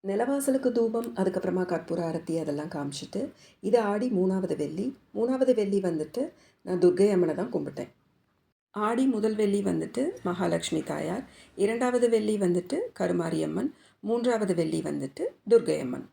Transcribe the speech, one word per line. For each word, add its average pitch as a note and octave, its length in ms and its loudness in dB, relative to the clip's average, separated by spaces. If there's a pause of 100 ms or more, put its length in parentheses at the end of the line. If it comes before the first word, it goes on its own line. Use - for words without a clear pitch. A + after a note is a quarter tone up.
நிலவாசலுக்கு C4 720 0
தூபம், A3+ 280 0 (140)
அதுக்கப்புறமா F#3 500 0
கற்பூர E3+ 380 -4
ஆரத்தி D#3+ 340 -4
அதெல்லாம் D3+ 320 -6
காமிச்சிட்டு, C#3+ 460 -8 (480)
இது A#3 100 6 (140)
ஆடி G#3 140 0 (120)
மூணாவது F#3 440 2
வெள்ளி. D#3+ 240 -4 (300)
மூணாவது B3+ 440 2
வெள்ளி G3 260 2
வந்துட்டு E3 380 -2 (420)
நான் F3+ 180 0
துர்க்கை F3+ 300 6
அம்மனை E3+ 260 4
தான் - 140 -4
கும்பிட்டேன். C#3+ 360 -6 (840)
ஆடி A#3 320 0 (100)
முதல் G#3+ 240 0
வெள்ளி G3+ 300 2
வந்துட்டு E3+ 340 -2 (240)
மகாலட்சுமி E3+ 640 -2
தாயார், D#3 340 -4 (380)
இரண்டாவது A#3+ 500 2
வெள்ளி G#3+ 220 2 (100)
வந்துட்டு F3 320 0 (220)
கருமாரியம்மன், E3+ 720 -2 (360)
மூன்றாவது A3+ 520 2
வெள்ளி D#3+ 200 0 (100)
வந்துட்டு D3 360 -6 (240)
துர்க்கை D#3+ 340 6
அம்மன். C3 280 -6